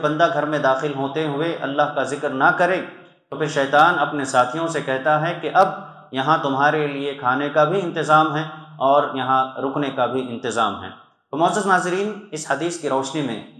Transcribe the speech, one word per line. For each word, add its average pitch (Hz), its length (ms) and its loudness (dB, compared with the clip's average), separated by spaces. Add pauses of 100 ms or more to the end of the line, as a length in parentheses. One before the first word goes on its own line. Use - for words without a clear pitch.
بندہ 156 320 2
گھر 147 140 0
میں 151 120 -2
داخل 135 360 0
ہوتے 139 320 -4
ہوئے 151 300 -2
اللہ 139 260 -2
کا 139 200 0
ذکر 143 280 -4
نہ 139 280 4
کرے 180 260 2 (460)
تو 139 60 -10
پھر 151 100 -2
شیطان 147 520 4
اپنے 143 260 -2
ساتھیوں 135 440 0
سے 151 120 -4
کہتا 151 480 0
ہے 175 140 -4
کہ 147 120 -4
اب 185 140 6 (440)
یہاں 139 300 2
تمہارے 143 440 2
لیے 139 280 -6
کھانے 131 340 0
کا 151 160 4
بھی 185 180 2
انتظام 156 540 2
ہے 156 60 -2 (360)
اور 139 360 2
یہاں 131 460 0
رکنے 135 300 -2
کا 127 160 -2
بھی 131 240 -4
انتظام 110 540 -4
ہے۔ 92 40 -14 (420)
تو 143 60 -6
معزز 185 300 0
ناظرین، 190 680 0
اس 156 180 -10
حدیث 160 300 -2
کی 147 80 -4
روشنی 135 340 -2
میں 113 240 -6 (120)